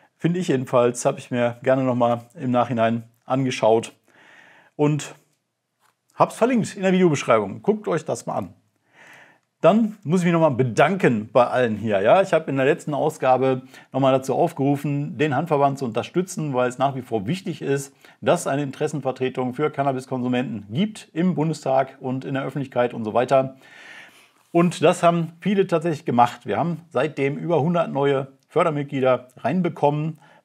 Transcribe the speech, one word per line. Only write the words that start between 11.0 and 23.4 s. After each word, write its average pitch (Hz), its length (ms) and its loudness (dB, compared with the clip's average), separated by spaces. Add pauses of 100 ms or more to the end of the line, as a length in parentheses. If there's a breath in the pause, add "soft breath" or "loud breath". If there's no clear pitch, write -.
bei - 140 6
allen 117 300 0
hier. 101 260 0
Ja, 151 220 6
ich 190 100 -8
habe 160 160 0
in 135 80 -2
der 135 80 2
letzten 151 300 0
Ausgabe 131 640 0 (300 loud breath)
noch 135 80 -2
mal 135 120 4
dazu 135 220 0
aufgerufen, 143 840 -2
den 147 160 0
Hanfverband 139 420 0
zu 135 80 -6
unterstützen, 143 720 -4
weil 123 140 2
es 120 100 -8
nach 135 160 0
wie 127 80 -10
vor 104 240 -4
wichtig 175 340 -6
ist, - 340 -4 (260 soft breath)
dass 170 200 0
es - 60 -8
eine 143 160 -2
Interessenvertretung 131 880 -4
für 151 160 -2
Cannabiskonsumenten 127 1000 -4
gibt 202 420 -4
im 175 220 0
Bundestag 143 640 -2
und 135 260 -6
in 151 80 -8
der 135 100 -4
Öffentlichkeit 127 520 -2
und 120 80 -8
so 107 100 -4
weiter. 131 420 2 (960 loud breath)